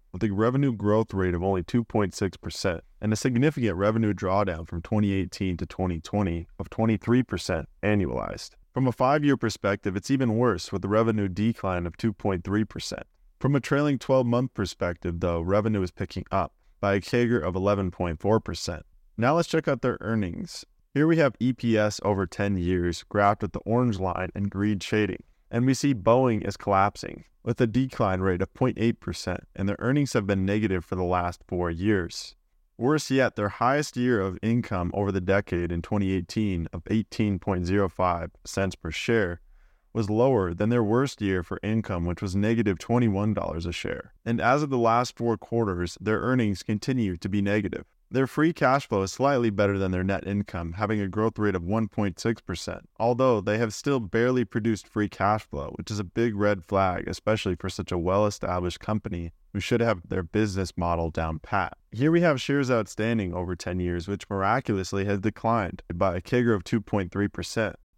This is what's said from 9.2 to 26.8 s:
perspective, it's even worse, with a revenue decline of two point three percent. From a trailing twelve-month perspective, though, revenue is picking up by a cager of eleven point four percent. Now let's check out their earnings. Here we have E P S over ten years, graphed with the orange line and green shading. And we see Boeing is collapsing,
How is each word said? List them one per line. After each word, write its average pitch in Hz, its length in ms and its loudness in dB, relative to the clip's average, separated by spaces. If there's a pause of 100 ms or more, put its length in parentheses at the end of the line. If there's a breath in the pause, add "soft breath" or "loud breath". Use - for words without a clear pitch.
perspective, 101 580 -2
it's 101 160 -4
even 131 240 2
worse, 110 340 0
with 92 140 -4
a 98 60 -2
revenue 107 400 2
decline 92 580 -2
of 85 80 -10
two 113 160 -2
point 95 320 -2
three 104 220 0
percent. - 380 -10 (360)
From 143 160 2
a 139 60 2
trailing 143 360 0
twelve-month 127 560 0
perspective, 87 680 -4
though, 85 180 0
revenue 101 420 2
is 87 100 -2
picking - 380 -8
up 95 240 -2 (280)
by 101 120 2
a 98 80 2
cager 120 400 2
of 90 140 -2
eleven 98 340 2
point 85 300 -4
four 107 200 4
percent. 85 460 -8 (320)
Now 127 180 2
let's 170 120 2
check 160 200 0
out 135 140 0
their 123 200 0
earnings. 104 640 -4 (280)
Here 147 140 4
we 165 100 4
have 143 220 4
E 127 140 2
P 117 220 0
S 107 280 2
over 98 240 0
ten 101 300 -2
years, 87 520 0
graphed 101 320 4
with 98 120 -4
the - 60 -6
orange 117 380 0
line 92 380 -2
and 98 160 -2
green 101 280 0
shading. 104 440 0 (280)
And 120 140 0
we 131 80 4
see 143 200 2
Boeing 117 520 4
is 98 120 -6
collapsing, - 680 0 (200)